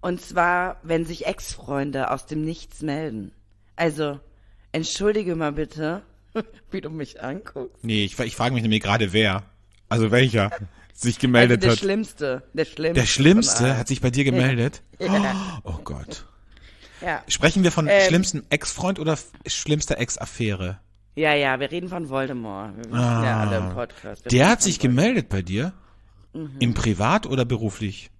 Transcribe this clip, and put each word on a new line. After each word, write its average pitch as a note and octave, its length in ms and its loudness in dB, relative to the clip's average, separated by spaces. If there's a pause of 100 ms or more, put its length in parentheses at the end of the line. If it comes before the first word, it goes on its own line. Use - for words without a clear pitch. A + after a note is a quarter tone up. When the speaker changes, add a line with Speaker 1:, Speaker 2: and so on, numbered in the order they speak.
Speaker 1:
Und F3+ 200 -4
zwar, F3+ 600 0
wenn E3 220 0
sich E3 200 -10
Ex-Freunde C#3 840 -6
aus C#3 160 -6
dem D3+ 180 -6
Nichts - 360 -10
melden. C#3+ 520 -8 (420)
Also, D3+ 440 -2 (520)
entschuldige F#3+ 640 -2
mal D#3 160 -2
bitte, D#3 520 -6 (300)
<laughs> - 380 -10
wie F#3+ 80 -4
du D3+ 100 -10
mich D#3 320 -12
anguckst. C#3 640 -12
Speaker 2:
Nee, G#2+ 220 0
ich, - 120 -8
ich A#2 200 -4
frage B2 160 0
mich A#2+ 100 0
nämlich G#2+ 180 2
gerade, G2+ 300 2
wer, G2 320 2 (460)
also A2 220 2
welcher A2+ 400 4 (420)
sich - 260 -2
gemeldet B2 380 6
Speaker 1:
Also - 100 0
der A#2+ 60 6
Speaker 2:
hat. A2+ 60 0
Speaker 1:
Schlimmste, C3 640 -2 (100)
der D#3 120 -2
Schlimmste D#3 360 0
Speaker 2:
Der A2 60 2
Schlimmste D3+ 500 6
Speaker 1:
von A#2 80 4
allen. C3 140 2
Speaker 2:
hat B2 100 -4
sich C3 100 -2
bei B2+ 120 2
dir C3+ 120 2
gemeldet? B2+ 640 2
Speaker 1:
<laughs> - 120 -20
Ja. F#3+ 680 0
Speaker 2:
Oh D#2 180 -8
Gott. - 420 -12 (760)
Speaker 1:
Ja. E3+ 260 -6
Speaker 2:
Sprechen D#3+ 380 2
wir E3+ 80 6
von D#3 160 0
Speaker 1:
Ähm. G3 180 6
Speaker 2:
schlimmsten E3+ 420 0
Ex-Freund F3+ 480 -2
oder D#3 160 0
f-, - 140 -6 (180)
schlimmster - 520 -2
Ex-Affäre? G2 800 -4 (360)
Speaker 1:
Ja, D3+ 180 2
ja, C3+ 260 0
wir C3+ 100 -4
reden F3 200 -6
von E3+ 180 -8
Voldemort. A2+ 680 -6
Wir A2+ 80 -14
wissen A2 80 -12
ja A#2 440 2
Speaker 2:
Ah. A2 40 0
Speaker 1:
alle G#2 160 0
im F#2 160 -2
Podcast. - 500 -10
Wir A#2+ 60 -10
Speaker 2:
Der B2 100 6
Speaker 1:
reden D#3 120 8
Speaker 2:
hat A#3 100 4
Speaker 1:
von - 100 2
Speaker 2:
sich - 80 -2
Speaker 1:
Voldemort. B2+ 260 4
Speaker 2:
gemeldet A3 240 0
bei G2 120 -2
dir? G#2+ 320 -4 (580)
Speaker 1:
Mhm. D#3 280 -10
Speaker 2:
Im A#2+ 140 2
Privat A2+ 520 2
oder C3 180 0
beruflich? A2 680 -4 (100)